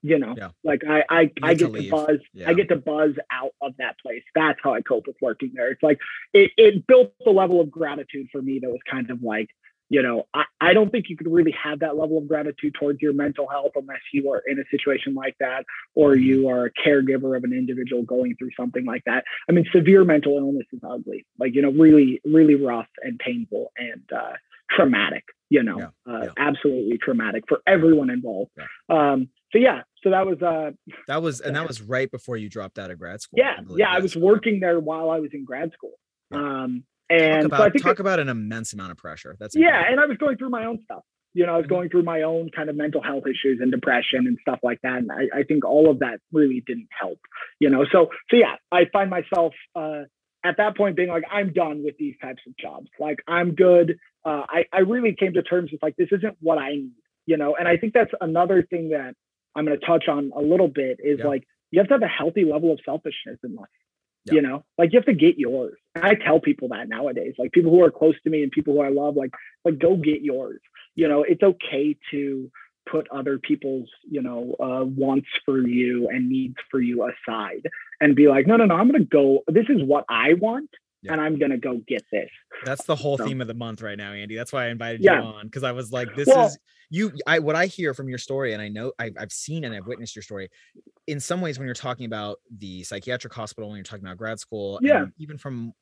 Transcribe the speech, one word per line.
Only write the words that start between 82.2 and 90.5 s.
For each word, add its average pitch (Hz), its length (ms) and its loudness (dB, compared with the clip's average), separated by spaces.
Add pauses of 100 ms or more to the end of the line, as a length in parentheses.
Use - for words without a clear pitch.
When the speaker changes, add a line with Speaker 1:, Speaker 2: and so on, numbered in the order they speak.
Speaker 2:
That's 135 200 -8
the 160 100 -2
whole 139 240 -4
Speaker 1:
So 110 60 -6
Speaker 2:
theme 135 140 -6
of 120 80 -8
the 117 60 -12
month 113 300 -12
right 104 140 -10
now, 101 160 -12
Andy. 104 220 -12
That's 117 160 -10
why 127 140 -6
I 117 40 -4
invited 117 320 -8
Speaker 1:
Yeah. 185 180 6
Speaker 2:
you 117 60 -6
on, 107 240 -14
'cause 131 140 -10
I 127 100 -4
was 120 180 -10
like, 123 240 -6
"This 143 120 -2
Speaker 1:
Well 262 200 8
Speaker 2:
is, 143 120 -6 (300)
you," 190 220 -4 (160)
I, 165 100 2
what 156 180 -2
I 180 120 0
hear 170 260 -6
from 135 160 -10
your 127 80 -10
story, 135 360 -6
and 107 100 -8
I 104 40 -10
know 110 300 -10
I've, 113 200 -10
I've 107 140 -14
seen 156 320 -10
and 113 120 -10
I've 95 100 -14
witnessed 117 300 -12
your 107 80 -18
story, 95 260 -14 (560)